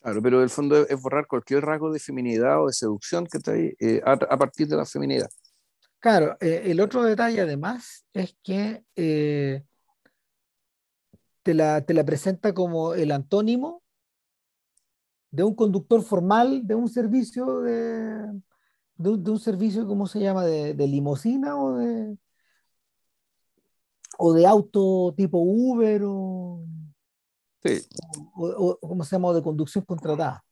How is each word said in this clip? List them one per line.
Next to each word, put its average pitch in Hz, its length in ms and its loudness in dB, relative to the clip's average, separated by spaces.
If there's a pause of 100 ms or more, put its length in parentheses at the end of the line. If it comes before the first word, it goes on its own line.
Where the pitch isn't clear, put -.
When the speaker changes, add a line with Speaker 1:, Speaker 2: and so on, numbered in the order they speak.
Speaker 1:
Claro, 107 200 -2
pero 123 160 4
en 131 60 6
el 123 60 2
fondo 147 320 2
es, 143 80 0
es 135 120 -2
borrar 139 240 -2
cualquier 139 380 -2
rasgo 156 260 -2
de 151 100 -4
feminidad 127 640 0
o 147 60 2
de 127 60 -2
seducción 113 520 -4
que 156 120 -10
está - 160 -4
ahí, 110 260 -2
eh, 110 260 2
a, 131 60 4
a 135 260 2
partir 139 300 0
de 151 80 -2
la 151 100 0
feminidad. 139 440 -4 (680)
Speaker 2:
Claro, 190 420 4
eh, 170 240 0
el 180 160 0
otro 240 220 0
detalle 226 360 0
además 175 720 -6
es 185 320 -6
que, 208 400 -4 (140)
eh, 147 680 0 (1800)
te 170 100 2
la, 151 320 2
te 175 80 0
la 165 100 4
presenta 180 500 -2
como 170 400 -2
el 160 200 0
antónimo 226 680 0 (1500)
de 143 120 0
un 214 120 2
conductor 214 480 2
formal 220 640 2
de 214 80 0
un 233 140 -2
servicio 247 720 -2
de, 226 560 -4 (800)
de 175 140 -2
un, 208 140 0
de 214 80 -2
un 214 80 0
servicio, 208 480 -2
¿cómo 202 200 -2
se 208 120 -6
llama? 190 240 0
De, 156 300 0
de 143 140 0
limusina 147 680 -2
o 269 220 -2
de, 226 400 -4 (2000)
o 165 160 4
de 165 120 8
auto 190 680 4
tipo 185 220 0
Uber 214 680 2
o, 185 640 -8 (1000)
Speaker 1:
Sí. 120 180 0 (540)
Speaker 2:
o, 170 120 -4
o, 185 240 0
o, - 160 -8
¿cómo 170 180 -4
se 190 100 -4
llama? 180 140 2
O 175 40 2
de 165 80 2
conducción 156 440 -2
contratada. 151 680 -4